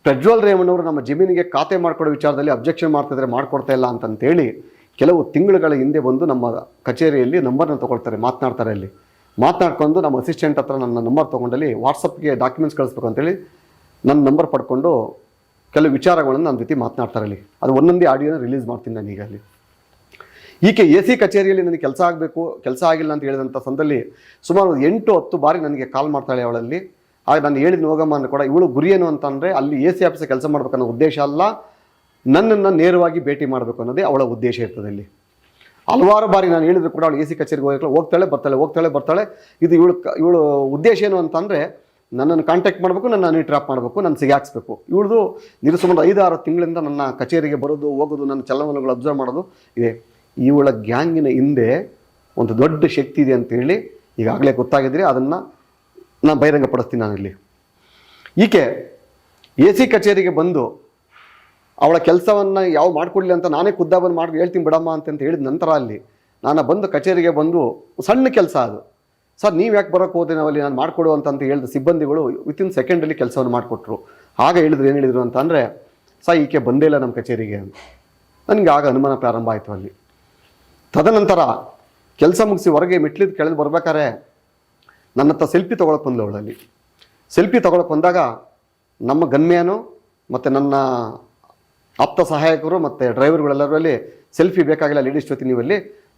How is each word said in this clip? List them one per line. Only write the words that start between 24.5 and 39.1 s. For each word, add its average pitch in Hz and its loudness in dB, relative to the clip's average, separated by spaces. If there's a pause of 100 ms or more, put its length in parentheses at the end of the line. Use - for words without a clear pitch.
ಎಂಟು 208 2
ಹತ್ತು 170 -4
ಬಾರಿ 156 2
ನನಗೆ 143 -6
ಕಾಲ್ 139 -4
ಮಾಡ್ತಾಳೆ 135 -4
ಅವಳಲ್ಲಿ. 120 -6 (320)
ಆಗ 151 2
ನಾನು 143 0
ಹೇಳಿದ್ನು, 160 2
"ಹೋಗಮ್ಮ" 156 0
ಅಂದ 135 -4
ಕೂಡ 139 -4
ಇವಳು 151 2
ಗುರಿ 143 0
ಏನು 180 2
ಅಂತಂದರೆ, 147 -4
ಅಲ್ಲಿ 143 -2
ಎ 175 2
ಸಿ 185 -2
ಆಫೀಸಲ್ಲಿ 160 -2
ಕೆಲಸ 131 -4
ಮಾಡ್ಬೇಕನ್ನೋ 131 -2
ಉದ್ದೇಶ 151 0
ಅಲ್ಲ, 143 -2 (840)
ನನ್ನನ್ನು 196 4
ನೇರವಾಗಿ 175 2
ಭೇಟಿ 143 -4
ಮಾಡಬೇಕು 123 -4
ಅನ್ನೋದೇ 131 -4
ಅವಳ 139 2
ಉದ್ದೇಶ 120 -4
ಇರ್ತದೆ. 107 -8
ಅಲ್ಲಿ 101 -12 (880)
ಹಲವಾರು 214 4
ಬಾರಿ 190 4
ನಾನು 165 2
ಹೇಳಿದ್ರು 170 2
ಕೂಡ 156 -4
ಅವಳು 151 0
ಎ 151 -2
ಸಿ 151 -8
ಕಚೇರಿಗೆ 147 -4
ಹೋಗಕ್ಕೆ 139 -2
ಹೋಗ್ತಾಳೆ, 165 2
ಬರ್ತಾಳೆ, 139 -2
ಹೋಗ್ತಾಳೆ, 156 0
ಬರ್ತಾಳೆ. - -4